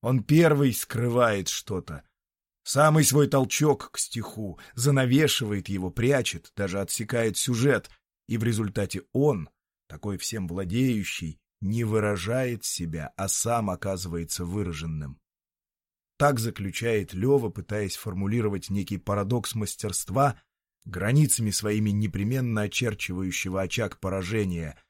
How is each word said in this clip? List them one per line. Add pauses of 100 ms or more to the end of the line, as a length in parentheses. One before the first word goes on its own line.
Он
первый
скрывает
что-то. (600)
Самый
свой
толчок
к
стиху, (160)
занавешивает
его,
прячет,
даже
отсекает
сюжет. (380)
И
в
результате (100)
он, (380)
такой
всем
владеющий, (220)
не
выражает
себя,
а
сам
оказывается
выраженным. (960)
Так
заключает
Лёва,
пытаясь
формулировать
некий
парадокс
мастерства, (460)
границами
своими
непременно
очерчивающего
очаг
поражения, (100)